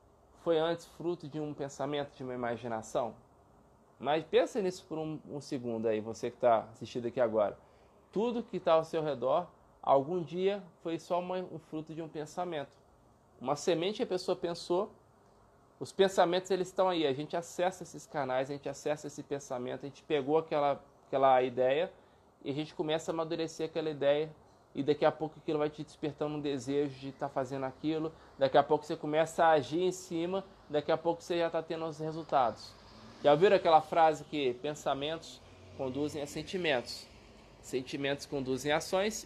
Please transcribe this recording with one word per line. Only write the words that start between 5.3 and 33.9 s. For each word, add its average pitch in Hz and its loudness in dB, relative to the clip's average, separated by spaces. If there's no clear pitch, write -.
segundo 120 -4
aí, 107 2
você 113 -6
que - -20
tá 117 4
assistindo 120 -8
aqui 120 -4
agora. 107 2
Tudo 233 -2
que 185 -8
tá 175 4
ao 160 6
seu 160 -4
redor, 143 0
algum 143 2
dia 185 -2
foi 165 -4
só 175 -2
uma, 180 -4
um 180 -8
fruto 156 -10
de 156 -10
um 160 -10
pensamento. 156 -8
Uma 135 0
semente 175 0
que 247 -2
a 208 0
pessoa 185 -2
pensou, 175 -2
os 131 -10
pensamentos 185 4
eles 185 0
estão 185 2
aí, 165 2
a 135 4
gente 151 -4
acessa 175 -2
esses 151 -16
canais, 131 -2
a 147 -6
gente 143 -8
acessa 147 -4
esse 147 -10
pensamento, 131 -6
a 139 -10
gente - -18
pegou 147 2
aquela, 147 0
aquela 131 6
ideia 131 2
e - -6
a 135 -4
gente 151 -6
começa 160 -4
a - -4
amadurecer 160 -4
aquela 160 -4
ideia 147 0
e 139 -4
daqui 147 2
a 151 6
pouco 156 -8
aquilo 151 -2
vai 151 2
te 151 -10
despertando 151 -6
um 151 -4
desejo 139 -2
de 135 -10
tá 143 -6
fazendo 135 -4
aquilo, 156 -4
daqui 135 4
a 143 10
pouco 151 2
você 165 -6
começa 156 0
a 160 8
agir 151 2
em 180 2
cima, 180 -4
daqui 147 0
a 160 4
pouco 170 -2
você 175 -2
já 165 2
tá 165 -2
tendo 160 -6
os 156 -8
resultados. 156 0
Já 143 8
ouviram 190 8
aquela 165 8
frase 160 4